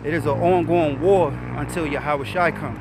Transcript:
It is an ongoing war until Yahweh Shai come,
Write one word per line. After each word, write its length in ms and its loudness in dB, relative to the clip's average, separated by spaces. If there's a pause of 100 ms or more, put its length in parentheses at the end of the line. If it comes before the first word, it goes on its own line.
It 100 -4
is 120 -2
an 140 0
ongoing 600 2
war 320 4 (240)
until 320 -4
Yahweh 380 -2
Shai 260 0
come, 300 -8